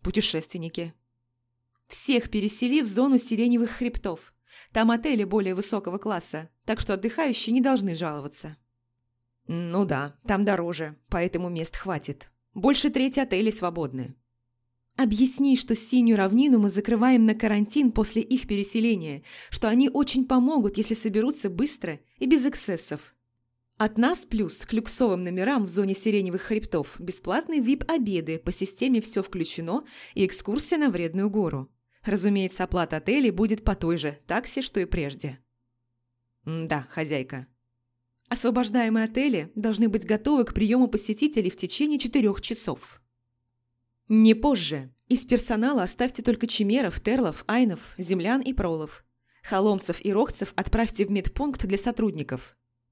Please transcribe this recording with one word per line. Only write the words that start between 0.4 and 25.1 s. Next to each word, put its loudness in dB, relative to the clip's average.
Всех 0
пересели 0
в -2
зону 2
Сиреневых 2
хребтов. -6
Там 2
отели 0
более 0
высокого -4
класса, -6
так -2
что -2
отдыхающие -2
не 4
должны 2
жаловаться. -8
Ну -2
да, -4
там 2
дороже, -4
поэтому -2
мест -6
хватит. -8
Больше 4
трети 0
отелей 0
свободны. -6
Объясни, 4
что -2
Синюю 4
равнину 6
мы 4
закрываем 4
на 6
карантин 2
после 0
их -2
переселения, -2
что -2
они 4
очень 0
помогут, 2
если 0
соберутся -2
быстро -4
и -2
без 4
эксцессов. -4
От 0
нас 2
плюс -4
к -8
люксовым 0